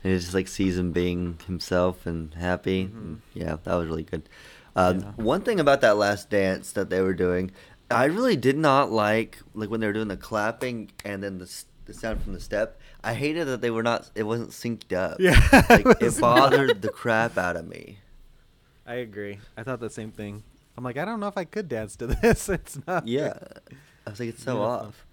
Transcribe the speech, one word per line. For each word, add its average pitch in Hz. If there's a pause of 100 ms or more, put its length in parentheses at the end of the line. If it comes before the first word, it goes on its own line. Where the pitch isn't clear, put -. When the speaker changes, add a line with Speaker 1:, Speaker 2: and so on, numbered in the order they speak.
Speaker 1:
And 92
he 92
just, 90
like, 95
sees 95
him 90
being 87
himself 92
and 80
happy. 90
Speaker 2:
Mm-hmm. 110
Speaker 1:
And, 82 (120)
yeah, 80
that 90
was 85
really 80
good. 82 (540)
Um, 92
Speaker 2:
Yeah. 101
Speaker 1:
one 123
thing 220
about 139
that 107
last 101
dance 95
that 98
they 92
were 95
doing, 90 (400)
I 120
really 202
did 131
not 139
like, 110 (140)
like, 107
when 113
they 107
were 101
doing 110
the 95
clapping 110 (120)
and 101
then 95
the 90
s-, - (200)
the -
sound 110
from 101
the -
step. - (240)
I 113
hated 151
that 123
they 117
were 113
not, 117
it 107
wasn't 113
synced 113
up. 90
Speaker 2:
Yeah, 185 (140)
<laughs> -
Speaker 1:
Like, 226
Speaker 2:
it 247
Speaker 1:
it -
Speaker 2:
was -
Speaker 1:
bothered -
Speaker 2:
not. 214
Speaker 1:
the 202
crap 113
out 87
of 82
me. 82 (880)
Speaker 2:
I 120
agree. 104 (180)
I 110
thought 123
the 110
same 110
thing. 104 (340)
I'm 127
like, 123
"I 156
don't 220
know 202
if 196
I 190
could 190
dance 110
to 117
<laughs> 120
this." -
It's 170
not 175
Speaker 1:
Yeah. 123 (760)
I -
was 101
like, 117
"It's -
so 131
Speaker 2:
Beautiful. 104 (240)
Speaker 1:
off." -